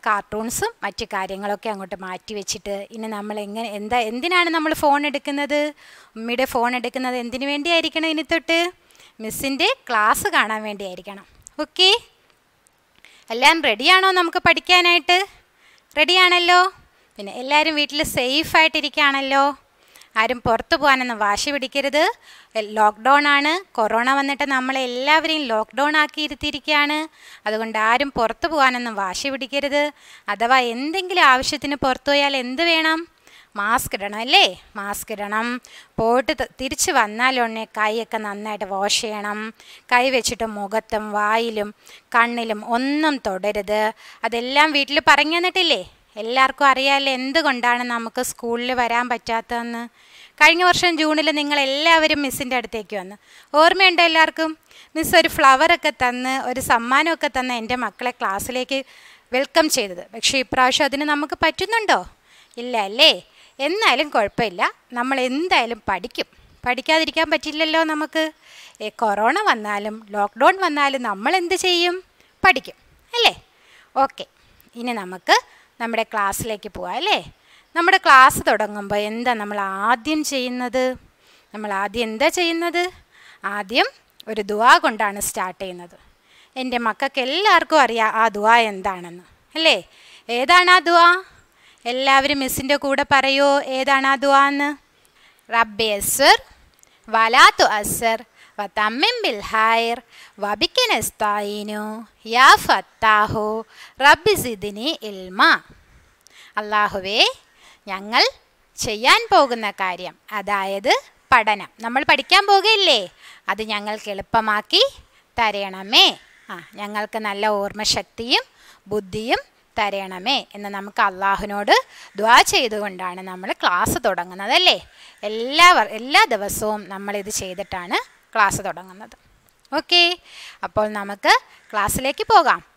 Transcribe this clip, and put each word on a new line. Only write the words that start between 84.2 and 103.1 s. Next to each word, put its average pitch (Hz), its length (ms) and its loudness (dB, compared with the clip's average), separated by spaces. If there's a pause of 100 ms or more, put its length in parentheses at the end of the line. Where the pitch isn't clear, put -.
ഒരു 214 100 -6 (100)
ദുആ 220 200 6 (140)
കൊണ്ടാണ് 208 420 -2
സ്റ്റാർട്ട് 185 360 -8
ചെയ്യുന്നത്. 180 340 -14 (640)
എൻ്റെ 247 260 -4
മക്കൾക്ക് 269 400 -4
എല്ലാവർക്കും 320 580 2
അറിയാം 226 240 0 (120)
ആ 226 40 4 (120)
ദുആ 214 180 6 (160)
എന്താണെന്ന് 180 540 -8 (320)
അല്ലേ? 311 200 2 (640)
ഏതാണ് 349 380 6
ആ - 20 8 (100)
ദുആ? 339 180 8 (840)
എല്ലാവരും 269 520 2
മിസ്സിൻ്റെ 269 400 -2
കൂടെ 277 200 0 (100)
പറയോ 269 340 4 (300)
ഏതാണ് 269 340 2
ആ 277 40 2 (100)
ദുആ 277 260 6
എന്ന്? 285 180 -2 (840)
"റബ്ബി 226 380 0
യസ്സിർ 269 440 4 (800)
വലാ 226 300 6 (140)
തുഅസ്സിർ 226 600 0 (400)
വതമ്മിം 220 640 -2
ബിൽ 254 160 -2 (120)
ഖൈർ 226 460 2 (460)
വബിക 208 360 -2 (120)
നസ്തഈനു 208 920 -4 (520)
യാ 262 140 8 (160)
ഫത്താഹു 214 800 2 (600)